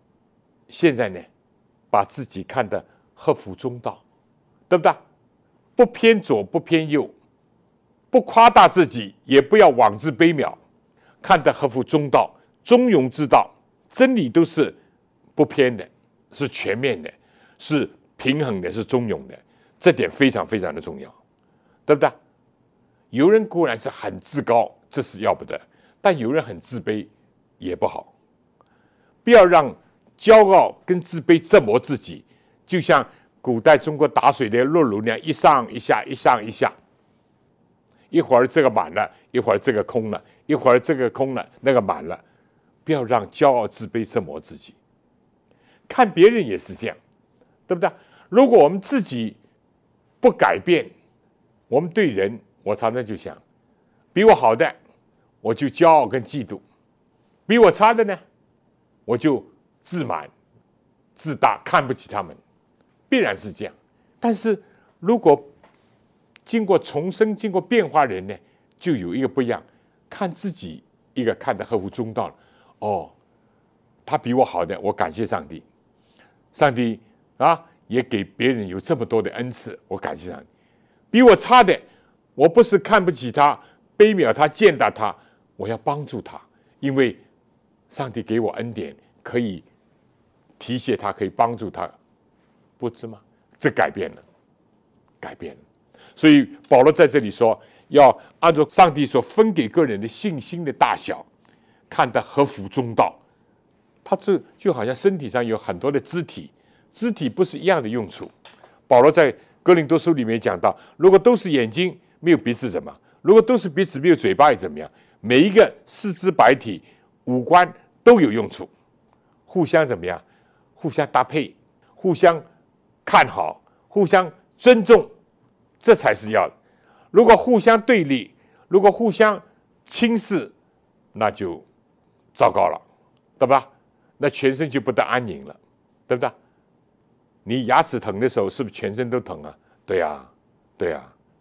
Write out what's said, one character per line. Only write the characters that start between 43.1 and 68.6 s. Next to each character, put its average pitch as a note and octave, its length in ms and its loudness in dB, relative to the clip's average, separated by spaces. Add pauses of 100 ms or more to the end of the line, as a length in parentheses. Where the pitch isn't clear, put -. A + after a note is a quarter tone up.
骄 C#3 240 2
傲 G#2+ 140 -4
自 A2 180 -16
卑 A2+ 180 -6
折 A2 160 -6
磨 D#2 200 -12
自 - 160 -20
己。 - 180 -20 (1120)
看 A#3 240 0
别 E3+ 180 6
人 A3+ 160 -2
也 G2 140 -6
是 - 160 -18
这 A2 140 -10
样， - 80 -12 (680)
对 F3+ 120 -4
不 E3+ 40 -8
对？ F3+ 80 0 (400)
如 A#3+ 220 4
果 A3+ 80 6
我 D3 100 8
们 F#3+ 120 -6
自 C4+ 200 -4
己 A#2 360 -8 (840)
不 A#3+ 120 4
改 F#2+ 260 0
变， D#3+ 320 -2 (800)
我 A#2+ 100 0
们 F3 100 -4
对 F#3 200 -2
人， G#2 320 -4 (240)
我 G#2 100 -4
常 A2+ 180 -4
常 B2 140 -8
就 G#2 100 -12
想， - 240 -18 (720)
比 G3 120 0
我 A3 100 8
好 A#2 220 2
的， D3+ 180 -2 (640)
我 A2+ 140 -4
就 C#3 140 -4
骄 E3 200 2
傲 D3 200 4
跟 A#2 160 -6
嫉 C#3 200 -10
妒； F#2+ 140 -14 (880)
比 A3 100 0
我 G#3+ 140 6
差 G#3+ 240 2
的 A3+ 80 0
呢， G3 160 -6 (840)
我 A#2+ 120 -4
就 B2+ 300 -2 (380)
自 F3 180 -8
满、 D#2+ 260 -8 (840)
自 D3+ 220 -12
大， G#2+ 280 -2
看 D3+ 220 -2
不 B2+ 80 -6
起 - 140 -20
他 G#2 120 -8
们， E2 160 -12 (720)
必 C4 100 0
然 A#2 200 -4
是 G2+ 140 -16
这 G#2 120 -14
样。 - 80 -14 (460)
但 A#3 160 -2
是 G#3+ 260 -4 (380)
如 G#3+ 180 -2
果 D3+ 240 2 (1040)
经 A3 220 -4
过 F3+ 100 2
重 E3 360 -6
生、 G#3+ 240 -2
经 G#3 160 -8
过 F#3 80 -2
变 G3 280 -2
化 D3+ 160 2
人 F#2+ 220 -6
呢， G2+ 80 -12 (420)